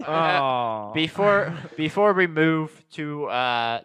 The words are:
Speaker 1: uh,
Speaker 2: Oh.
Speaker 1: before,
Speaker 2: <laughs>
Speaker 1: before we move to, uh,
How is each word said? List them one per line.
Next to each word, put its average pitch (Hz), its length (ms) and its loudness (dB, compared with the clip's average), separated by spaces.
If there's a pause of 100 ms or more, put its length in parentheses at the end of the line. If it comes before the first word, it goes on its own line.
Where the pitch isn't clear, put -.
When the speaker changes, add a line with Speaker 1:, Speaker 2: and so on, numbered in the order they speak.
Speaker 1:
uh, 160 340 2
Speaker 2:
Oh. 117 540 -2
Speaker 1:
before, 196 580 0 (120)
Speaker 2:
<laughs> - 120 -16
Speaker 1:
before 196 360 2
we 185 160 2
move 156 640 0
to, 147 340 -8
uh, 117 580 0